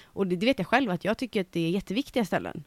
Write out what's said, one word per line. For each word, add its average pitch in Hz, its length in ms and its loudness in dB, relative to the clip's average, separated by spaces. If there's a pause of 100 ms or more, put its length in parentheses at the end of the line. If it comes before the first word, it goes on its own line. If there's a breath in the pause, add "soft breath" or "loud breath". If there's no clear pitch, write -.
och - 220 -2
det, 180 100 0
det 185 100 -2
vet 180 120 4
jag 180 100 -4
själv 247 220 4
att 175 140 -2
jag 208 140 0
tycker 220 220 -2
att - 120 -6
det 170 140 0
är 165 40 2
jätteviktiga 202 540 -2
ställen. 156 420 -2